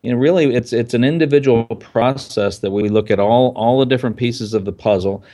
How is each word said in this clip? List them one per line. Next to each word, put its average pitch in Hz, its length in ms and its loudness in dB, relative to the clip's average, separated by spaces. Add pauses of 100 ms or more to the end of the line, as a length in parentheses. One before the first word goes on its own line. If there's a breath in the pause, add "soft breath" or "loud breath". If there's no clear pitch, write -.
You 117 80 -4
know, 123 80 0
really, 147 340 2
it's, 120 200 -2
it's 117 200 -2
an 120 100 2
individual 139 640 2
process 113 920 -4
that 95 120 -4
we 104 160 -2
look 107 220 0
at 98 100 2
all, 120 360 2
all 120 240 0
the 135 60 4
different 123 300 -2
pieces 117 380 -6
of 104 100 0
the 98 80 -6
puzzle, 98 520 -2 (100)